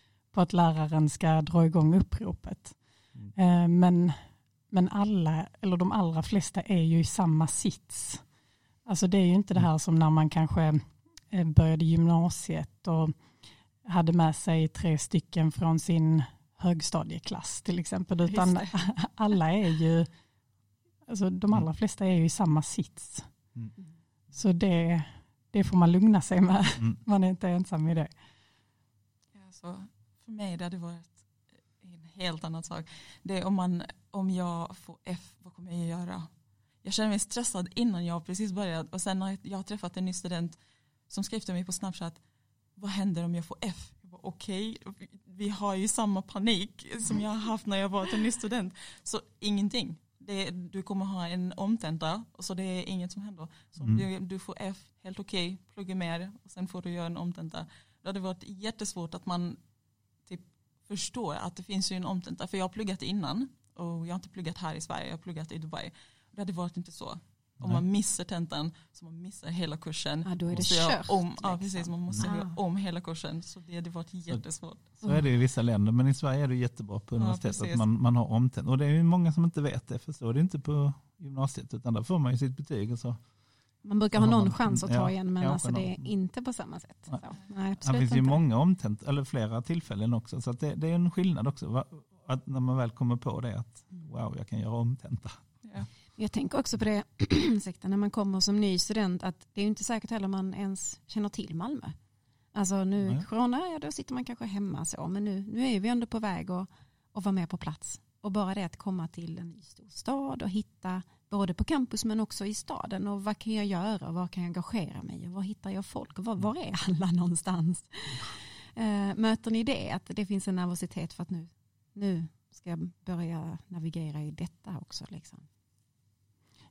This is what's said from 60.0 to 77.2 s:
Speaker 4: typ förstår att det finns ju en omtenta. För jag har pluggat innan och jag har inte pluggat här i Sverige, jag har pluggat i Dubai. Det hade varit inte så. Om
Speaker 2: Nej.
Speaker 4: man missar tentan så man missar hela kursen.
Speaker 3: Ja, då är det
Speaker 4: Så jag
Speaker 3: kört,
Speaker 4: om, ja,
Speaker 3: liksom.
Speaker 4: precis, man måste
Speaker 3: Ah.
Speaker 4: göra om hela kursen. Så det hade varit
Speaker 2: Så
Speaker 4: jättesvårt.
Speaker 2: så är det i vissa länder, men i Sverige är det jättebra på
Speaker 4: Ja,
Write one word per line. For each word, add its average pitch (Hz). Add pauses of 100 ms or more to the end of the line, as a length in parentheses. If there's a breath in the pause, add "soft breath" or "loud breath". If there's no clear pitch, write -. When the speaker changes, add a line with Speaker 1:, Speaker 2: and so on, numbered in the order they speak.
Speaker 4:
typ 175 (480)
förstår 202
att -
det 185
finns 190
ju 185
en 180
omtenta. 180
För 196
jag 185
har 185
pluggat 208
innan 196 (260)
och 170
jag 175
har -
inte 180
pluggat 180
här 165
i 160
Sverige, -
jag -
har 160
pluggat 160
i 160
Dubai. 156 (400 soft breath)
Det -
hade 190
varit 175
inte 175
så. - (440)
Om 120
Speaker 2:
Nej. - (100)
Speaker 4:
man 180
missar 202
tentan 165 (220 soft breath)
så -
man 165
missar 180
hela 165
kursen. 160
Speaker 3:
Ja, 180
då 175
är 175
det 180
Speaker 4:
Så 180
jag 165
Speaker 3:
kört, -
Speaker 4:
om, 180 (160)
ja, 196
Speaker 3:
liksom. -
Speaker 4:
precis, 185
man 170
måste 180
Speaker 3:
Ah. 175
Speaker 4:
göra 170
om 185
hela 180
kursen. 165
Så -
det 170
hade 170
varit 165
Speaker 2:
Så 190
Speaker 4:
jättesvårt. 165 (220)
Speaker 2:
så 220
är 147
det 139
i 123
vissa 123
länder, 110
men 127
i 135
Sverige 143
är 135
det 127
jättebra 117
på -
Speaker 4:
Ja, 117